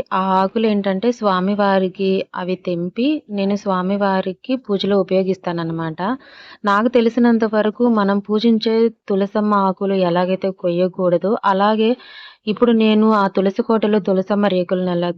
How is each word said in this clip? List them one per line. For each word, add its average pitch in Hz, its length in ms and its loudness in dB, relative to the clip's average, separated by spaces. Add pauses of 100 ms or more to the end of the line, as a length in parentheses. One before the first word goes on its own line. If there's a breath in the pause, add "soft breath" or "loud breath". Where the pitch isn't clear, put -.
(180)
ఆ - 20 -2 (220)
ఆకులు 220 260 -2
ఏంటంటే 196 480 -2
స్వామివారికి 196 920 0 (320)
అవి 180 140 -4 (120)
తెంపి 185 420 -4 (300)
నేను 196 240 -2
స్వామివారికి 190 920 -2 (140)
పూజలో 202 380 -2
ఉపయోగిస్తానన్నమాట. 170 960 -4 (680 loud breath)
నాకు 208 280 2
తెలిసినంత 233 480 2 (120)
వరకు 214 280 0 (140)
మనం 202 200 2 (100)
పూజించే 220 460 0 (360)
తులసమ్మ 202 580 0
ఆకులు 196 300 -2 (120)
ఎలాగైతే 185 400 -2 (120)
కొయ్యకూడదో, 180 680 0 (200)
అలాగే 214 380 2 (640 loud breath)
ఇప్పుడు 233 220 2 (100)
నేను 214 220 4 (160)
ఆ - 20 2 (120)
తులసి 196 320 0
కోటలో 214 400 2
తులసమ్మ 202 380 0 (100)
రేకులను 180 400 -2
ఎలా 175 220 -2